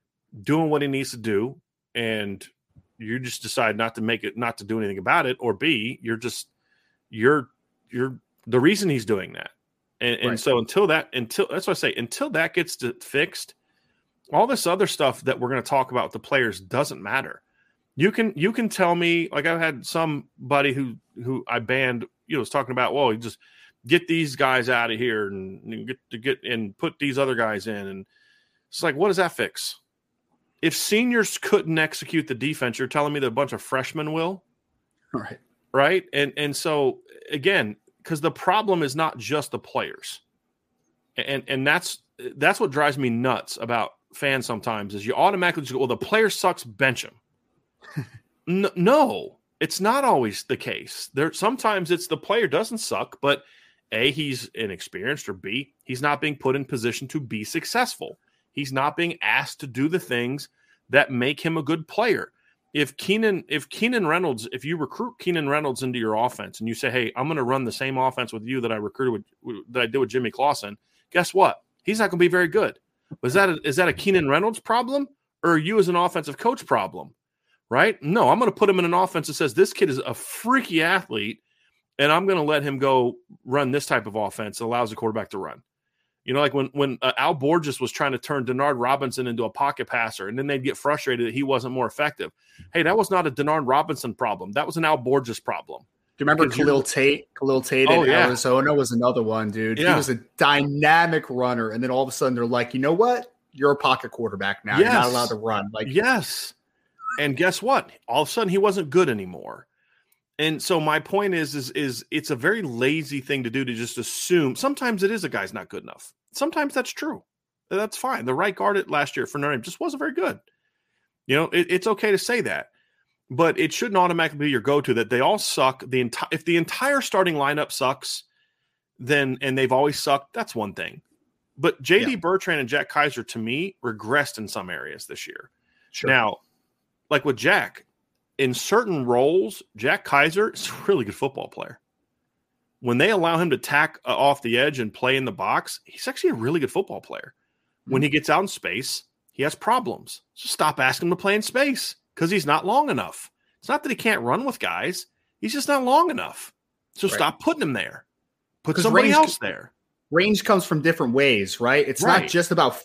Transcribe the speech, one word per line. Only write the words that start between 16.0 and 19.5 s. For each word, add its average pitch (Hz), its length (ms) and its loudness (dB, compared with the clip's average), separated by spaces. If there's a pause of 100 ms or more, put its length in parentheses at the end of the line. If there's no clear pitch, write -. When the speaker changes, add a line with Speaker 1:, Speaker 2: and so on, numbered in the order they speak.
Speaker 1:
with - 80 -14
the 113 60 -10
players 117 400 0
doesn't 95 440 -4
matter. 113 400 -6 (520)
You 165 160 4
can, 226 240 0
you 175 180 0
can 226 160 -2
tell 175 260 2
me, 170 360 2
like, 147 140 -4
I've 165 140 0